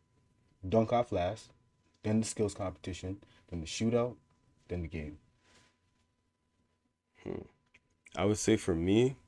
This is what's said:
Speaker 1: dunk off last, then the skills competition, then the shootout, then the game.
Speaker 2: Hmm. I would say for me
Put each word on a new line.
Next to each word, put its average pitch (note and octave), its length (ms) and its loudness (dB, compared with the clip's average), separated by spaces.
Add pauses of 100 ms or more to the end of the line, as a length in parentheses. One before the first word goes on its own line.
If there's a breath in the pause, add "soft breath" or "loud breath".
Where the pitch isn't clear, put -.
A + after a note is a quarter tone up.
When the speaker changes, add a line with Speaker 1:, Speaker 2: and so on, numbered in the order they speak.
(680)
Speaker 1:
dunk A2 260 4
off A#2+ 200 2
last, F#2 380 -2 (520)
then A2 180 2
the A2 60 -2
skills - 280 -2
competition, F#2 640 -8 (320 soft breath)
then E2+ 100 -6
the D#2 60 -8
shootout, A#2 480 0 (540)
then F2 140 -4
the D#2+ 60 -6
game. D2+ 300 -10 (2000 soft breath)
Speaker 2:
Hmm. - 200 -8 (760)
I F2 80 0
would G2+ 140 2
say A2 180 4
for F#2+ 180 0
me G#2 420 4 (120)